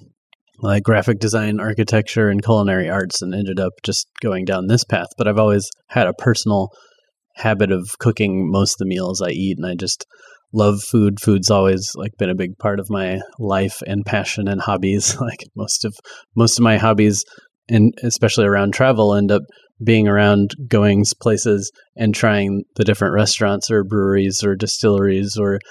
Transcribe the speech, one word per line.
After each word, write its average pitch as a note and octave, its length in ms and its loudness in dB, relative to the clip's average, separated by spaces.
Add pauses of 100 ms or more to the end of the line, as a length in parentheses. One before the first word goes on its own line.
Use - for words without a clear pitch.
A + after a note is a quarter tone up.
(600)
like, G2+ 220 0
graphic G#2 360 2
design, G#2+ 400 -2
architecture, G#2+ 680 0
and G2+ 160 0
culinary G2 460 2
arts, F#2 320 -4
and F#2 120 -6
ended G2 240 -4
up F#2 140 -2 (100)
just - 240 -6 (140)
going F#2 240 -4
down F#2 220 -4
this A#2+ 180 2
path. F2 320 -4
But A2 100 -2
I've G#2 120 0
always G#2 320 2 (180)
had A#2 180 0
a F2+ 60 -2
personal G#2 560 0 (680)
habit G#2 360 0
of F#2 160 -2 (100)
cooking F#2+ 520 0
most G2 240 2
of - 40 -12
the F#2+ 80 -4
meals F#2 360 -4
I F2+ 80 -2
eat, F#2 260 -2
and D#2+ 100 -8
I F2+ 80 -6
just F2 300 -6 (480)
love G#2 300 2
food. G#2 360 0
Food's G2+ 320 2
always, F#2+ 460 2
like, G#2 220 -8
been G2 100 -2
a F#2 60 -2
big F#2 240 -6
part G2+ 220 -4
of G2 100 -12
my F#2+ 280 -4 (200)
life G2 480 -2
and G2+ 180 -4
passion G#2 420 -4
and G2 140 -2
hobbies. G2 560 -2
<laughs> - 40 -10
Like, B2 200 -8 (160)
most G#2 300 -6
of, G2+ 80 -6 (420)
most A2+ 220 2
of A#2+ 60 4
my A2 120 4
hobbies, G#2 480 2 (460)
and A2+ 320 4
especially A#2 420 0
around G2+ 300 2
travel, A2 400 4
end G2+ 180 2
up G#2 100 2 (400)
being A2 240 4
around G2+ 440 4 (180)
going G#2 320 4
s-, G2+ 140 0
places G#2 560 -2 (260)
and G#2+ 180 0
trying G2+ 500 0 (120)
the G#2+ 80 0
different G2+ 300 0
restaurants G2+ 560 0
or G#2 140 2
breweries G2 600 0
or G2+ 100 2
distilleries G2 840 0
or G2 200 0 (120)